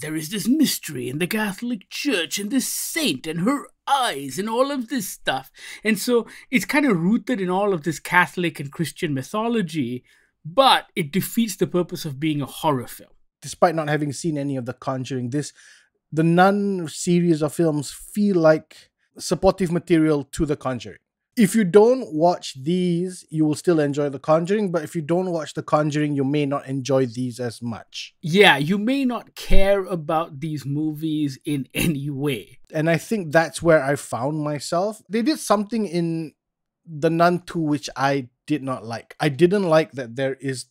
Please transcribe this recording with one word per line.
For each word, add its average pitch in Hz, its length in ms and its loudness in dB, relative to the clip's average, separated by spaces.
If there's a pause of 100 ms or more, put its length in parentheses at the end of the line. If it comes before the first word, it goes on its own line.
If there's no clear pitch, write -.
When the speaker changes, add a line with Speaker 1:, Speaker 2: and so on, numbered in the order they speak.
Speaker 1:
there 156 140 -8
is 156 140 -6
this 202 180 -4
mystery 175 600 0
in 139 120 -6
the 175 80 0
Catholic 214 640 -6
Church 196 480 -4
and 208 100 -8
this 262 180 0
saint 180 600 -4
and 165 140 -6
her 262 260 -2 (200)
eyes 175 520 -2
and 208 100 -6
all 262 220 2
of 254 180 -6
this 247 180 -4
stuff." - 440 -6 (320)
And 214 160 2
so 233 260 0 (240)
it's 240 160 2
kind 294 220 2
of 190 120 4
rooted 196 400 0
in 180 120 -2
all 196 240 0
of 151 80 -8
this 165 160 -4
Catholic 175 600 0
and 139 120 -10
Christian 156 420 -6
mythology, 160 920 -4 (400)
but 185 520 4
it 156 160 -2
defeats 196 440 -2
the 180 120 0
purpose 175 380 -4
of 139 140 -8
being 151 220 -2
a 127 60 -4
horror 135 400 -2
film. - 240 -20 (280)
Speaker 2:
Despite 165 360 0
not 156 120 -4
having 147 240 -2
seen 151 240 -4
any 139 220 -4
of 120 80 -6
The 123 80 -8
Conjuring, 131 560 -6
this, 143 240 -6 (580)
the 156 120 2
Nun 185 640 2
series 170 560 2
of 147 100 -2
films 151 380 0
feel 202 460 -2
like 156 520 2 (300)
supportive 185 520 0
material 156 520 2
to - 240 -4
The 147 100 -2
Conjuring, 117 400 -8 (400)
if 226 160 4
you 220 120 4
don't 214 480 4
watch 170 400 0 (100)
these, 180 640 -2
you 156 160 0
will 151 100 0
still 165 240 2
enjoy 143 300 0
The 135 100 -8
Conjuring, 175 520 0
but 165 120 -2
if - 120 -12
you 170 60 -2
don't 175 300 -2
watch 156 220 -6
The 147 100 -8
Conjuring, 151 520 0
you 139 80 0
may 143 220 0
not 139 220 -4
enjoy 135 400 0
these 123 340 -8
as 120 200 -8
much. - 600 -12
Speaker 1:
Yeah, 175 360 6
you 156 200 0
may 262 260 0
not 240 320 -6
care 196 500 8
about 165 540 -4
these 151 260 -6
movies 151 800 -4
in 143 260 -2
<laughs> - 20 -18
any 143 360 -2
way. 135 500 -6 (140)
Speaker 2:
And 160 160 0
I 165 80 4
think 185 340 -4
that's 160 300 2
where 160 220 6
I 143 120 0
found 139 480 -4
myself. 175 640 -4
They 220 120 0
did 269 180 0
something 208 460 0
in 165 480 -4 (520)
The 160 240 -2
Nun 170 360 4
Two, - 140 -6
which 147 380 -2
I 139 320 -2 (180)
did 147 160 -2
not 127 220 -8
like. 113 340 -12
I 160 100 0
didn't 175 380 4
like 160 260 4
that 120 220 -10
there 135 200 -2
is 135 360 -6